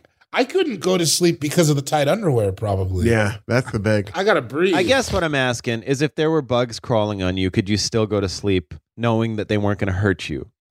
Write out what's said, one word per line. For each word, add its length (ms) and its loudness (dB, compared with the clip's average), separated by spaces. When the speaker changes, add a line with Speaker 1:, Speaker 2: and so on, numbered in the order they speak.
Speaker 1:
I 100 2
couldn't 360 -2
go 180 0
to 80 0
sleep 360 2
because 280 2
of 60 2
the 60 -2
tight 260 0
underwear, 440 2
probably. 580 0
Speaker 2:
Yeah, 280 2
that's 240 0
the 80 -2
big. 340 0
Speaker 1:
I 100 -4
gotta 180 2
breathe. 340 0
Speaker 3:
I 80 2
guess 280 0
what 120 0
I'm 120 0
asking 480 -2
is 180 -2
if 140 0
there 160 0
were 100 2
bugs 380 -2
crawling 440 0
on 140 0
you, 140 0
could 180 0
you 80 2
still 280 0
go 160 0
to 80 0
sleep 440 -2
knowing 400 0
that 120 -4
they 80 0
weren't 220 0
gonna 140 -2
hurt 360 0
you? 200 -8